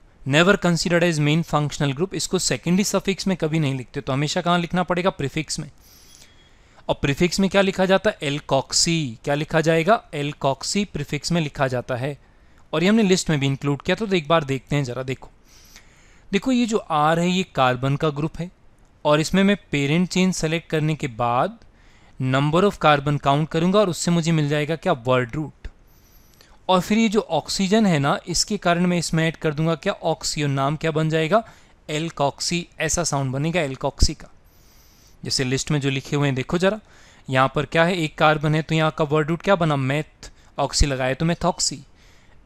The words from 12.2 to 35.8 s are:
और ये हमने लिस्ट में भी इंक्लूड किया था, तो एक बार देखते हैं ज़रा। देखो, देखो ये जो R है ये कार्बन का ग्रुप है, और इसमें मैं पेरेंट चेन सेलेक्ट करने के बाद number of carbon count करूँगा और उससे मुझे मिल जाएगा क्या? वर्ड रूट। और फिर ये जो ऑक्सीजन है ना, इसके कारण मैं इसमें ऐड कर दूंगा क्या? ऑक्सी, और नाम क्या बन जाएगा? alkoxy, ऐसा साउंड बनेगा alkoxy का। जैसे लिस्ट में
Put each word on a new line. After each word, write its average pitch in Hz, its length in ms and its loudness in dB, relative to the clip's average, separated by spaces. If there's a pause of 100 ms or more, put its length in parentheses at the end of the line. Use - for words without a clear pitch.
और 156 100 0
ये 185 60 4
हमने 220 140 4
लिस्ट 185 280 2
में 151 100 2
भी 139 60 0
इंक्लूड 139 360 -2
किया 180 140 -2
था, 226 100 -6
तो 190 100 0
एक 147 120 -4
बार 165 160 2
देखते 135 320 -4
हैं 143 80 0
ज़रा। 123 180 -8
देखो, 131 280 -10 (1040)
देखो 196 200 0
ये 240 140 2
जो 214 120 -2
R 156 420 0
है 180 100 2
ये 185 120 0 (120)
कार्बन 131 420 0
का 156 140 -2
ग्रुप 147 280 -6
है, 175 120 -10 (540)
और 151 160 4
इसमें 180 240 2
मैं 202 120 4 (160)
पेरेंट 151 360 0
चेन 185 260 2
सेलेक्ट 160 360 -4
करने 156 240 0
के 147 140 -6
बाद 123 500 -2 (640)
number 139 420 2
of 202 160 2
carbon 147 400 2
count 147 320 0
करूँगा 180 280 2
और 208 100 4
उससे 170 220 -2
मुझे 170 220 2
मिल 151 160 2
जाएगा 147 280 -2
क्या? 180 160 -2
वर्ड 127 420 0
रूट। 151 340 -10 (1000)
और 185 120 4
फिर 214 180 0
ये 226 100 4
जो 208 120 2 (100)
ऑक्सीजन 196 560 2
है 170 120 4
ना, 143 200 0 (100)
इसके 180 280 -2
कारण 175 300 0
मैं 175 120 0
इसमें 160 280 0
ऐड 165 100 -2
कर 156 180 -2
दूंगा 160 220 0
क्या? 190 160 -4
ऑक्सी, 160 500 -4
और 147 60 0
नाम 139 280 0
क्या 160 140 -2
बन 156 200 0
जाएगा? 160 320 2 (460)
alkoxy, 156 720 -2 (180)
ऐसा 160 240 -2
साउंड 139 280 -2
बनेगा 156 300 -2
alkoxy 139 520 0
का। - 140 -18 (920)
जैसे 127 220 -2
लिस्ट 131 260 -2
में 151 100 2